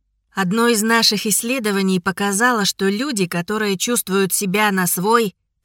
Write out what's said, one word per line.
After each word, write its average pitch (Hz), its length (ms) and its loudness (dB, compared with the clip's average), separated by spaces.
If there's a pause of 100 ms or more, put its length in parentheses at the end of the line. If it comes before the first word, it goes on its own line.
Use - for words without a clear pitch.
(340)
Одно 202 340 0
из 220 160 2
наших 226 420 0
исследований 202 760 0
показало, 202 640 0
что 190 260 0
люди, 208 360 -2
которые 196 520 -2
чувствуют 196 560 0
себя 208 380 0
на 190 140 0
свой 208 500 0 (300)